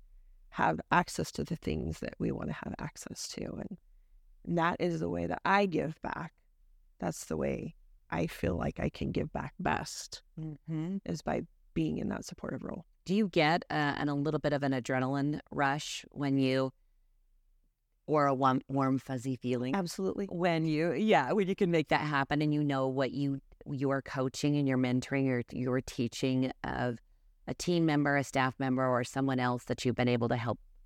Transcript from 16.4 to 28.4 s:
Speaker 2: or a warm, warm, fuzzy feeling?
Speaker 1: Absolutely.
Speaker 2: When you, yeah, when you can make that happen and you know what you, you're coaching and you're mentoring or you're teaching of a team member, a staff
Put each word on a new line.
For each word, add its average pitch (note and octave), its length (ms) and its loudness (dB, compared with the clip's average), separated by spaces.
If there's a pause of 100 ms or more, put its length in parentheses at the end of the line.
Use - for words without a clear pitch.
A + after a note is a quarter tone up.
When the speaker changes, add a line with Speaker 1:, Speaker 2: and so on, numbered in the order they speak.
Speaker 2:
or D3 200 4
a C#3 80 4
warm, C3 340 4
warm, C3+ 300 2
fuzzy C3 380 -4
feeling? B2 380 -2
Speaker 1:
Absolutely. F#3+ 520 -2
Speaker 2:
When E3+ 400 2
you, D#3+ 260 2
yeah, D#3 400 4
when F#3+ 160 4
you F#3+ 60 0
can F#3 160 2
make D#3+ 180 4
that D3+ 140 4
happen D3 400 2
and D3+ 100 2
you D3+ 100 2
know C3+ 260 2
what C3 240 0
you, C#3 280 0 (300)
you're C3+ 320 0
coaching C#3+ 540 0
and C#3+ 100 2
you're C3 120 4
mentoring C3 500 2
or B2 140 0 (100)
you're B2+ 280 0
teaching C3 720 0 (120)
of B2 340 -2 (480)
a C3+ 80 -4
team E3+ 320 2
member, D3 300 4
a C3+ 80 2
staff C3 340 2